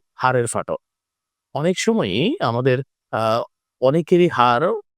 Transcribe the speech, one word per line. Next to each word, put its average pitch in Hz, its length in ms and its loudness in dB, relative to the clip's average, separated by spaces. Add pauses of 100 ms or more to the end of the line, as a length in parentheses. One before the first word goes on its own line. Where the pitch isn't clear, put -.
(140)
হাড়ের 127 320 0
ফাটল। 87 300 -6 (800)
অনেক 165 240 -2
সময়ই 185 640 -2
আমাদের, 127 380 0 (340)
আহ, 113 300 0 (380)
অনেকেরই 165 480 2
হাড় 127 520 2 (180)